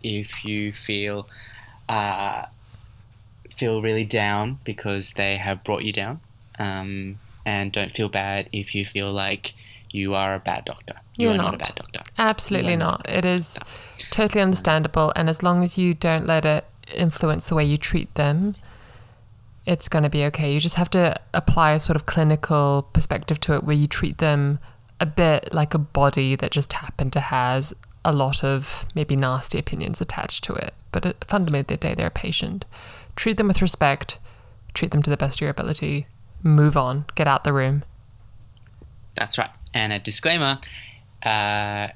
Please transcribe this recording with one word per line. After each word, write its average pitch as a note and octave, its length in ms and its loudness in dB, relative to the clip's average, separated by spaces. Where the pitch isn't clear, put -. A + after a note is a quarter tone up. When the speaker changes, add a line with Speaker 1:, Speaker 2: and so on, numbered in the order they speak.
Speaker 1:
if G#2 400 -6
you G#2 300 -4
feel, G2+ 560 -6
uh, G2+ 580 -2
feel A2+ 260 0
really A2 240 0
down G#2 580 -2
because G2+ 500 -6
they G2 240 -2
have G2 260 -6
brought G2 200 -2
you G#2 100 -4
down. G#2+ 260 -6
Um, G2 600 -6
and G2+ 260 -2
don't G2 200 -4
feel G#2 180 -2
bad G2 420 -2
if G2+ 240 -6
you G2+ 100 -2
feel G2 260 -4
like G2 420 -4
you G2 220 -2
are G2 220 0
a F#2+ 40 -6
bad - 260 -6
doctor. - 300 -12
You A#3 100 0
Speaker 2:
You're G#3+ 80 2
Speaker 1:
are - 20 0
not F3+ 100 0
a - 100 -4
Speaker 2:
not. - 20 -14
Speaker 1:
bad - 160 -6
doctor. - 240 -12
Speaker 2:
Absolutely G#3 540 0
Speaker 1:
You E3+ 60 4
are - 20 0
Speaker 2:
not. E3 300 -2
It F3+ 160 0
is F3+ 340 0
Speaker 1:
not. - 520 -12
Speaker 2:
totally G#3+ 300 2
understandable. D#3+ 720 2
And D#3+ 140 2
as D#3+ 140 -2
long F3 200 4
as F3+ 140 0
you F3+ 160 4
don't D#3+ 320 0
let D#3+ 200 4
it D3+ 200 2
influence D#3+ 540 2
the E3+ 80 0
way D3+ 80 4
you D3 140 4
treat - 380 -2
them, D#3+ 400 2
it's F3 220 0
gonna D3+ 220 2
be C#3+ 160 0
okay. D3 280 0
You C#3+ 60 2
just D#3+ 160 0
have E3+ 160 2
to F3 240 4
apply - 380 6
a D#3 80 4
sort D#3+ 160 2
of D3+ 100 -2
clinical D3+ 840 2
perspective - 500 0
to - 120 2
it C#3+ 100 0
where D3 120 2
you D3 120 4
treat - 300 -2
them C#3+ 420 2
a F3+ 60 2
bit D#3 480 2
like D3+ 200 2
a E3+ 60 2
body C#3 560 2
that C3 160 -2
just - 220 0
happened - 400 -4
to D3+ 60 2
has C3 540 0
a D#3+ 60 4
lot C#3 320 2
of C3+ 420 -2
maybe D3 200 0
nasty C3 420 0
opinions - 440 -4
attached - 440 -2
to - 80 -6
it. - 200 -6
But F2+ 140 -2
at, - 200 -4
fundamentally, D#3+ 500 0
at D3+ 60 -8
the E3 60 -2
day, - 80 -2
they're E3 120 -2
a - 40 -4
patient. - 540 -4
Treat A3 220 0
them G#3+ 100 2
with F#3+ 140 4
respect. - 580 2
Treat - 180 -2
them D3+ 120 4
to - 60 0
the C#3+ 80 2
best C#3 200 -2
of - 40 -6
your C#3+ 100 0
ability. D3 560 -4
Move D3+ 340 6
on. C3+ 300 0
Get D#3 120 2
out C#3 180 2
the D3 80 4
room. C#3 300 2
Speaker 1:
That's - 240 -2
right. A#2+ 120 -2
And G#2+ 200 0
a G2+ 60 -2
disclaimer, C#3 600 0
uh, G#2 720 0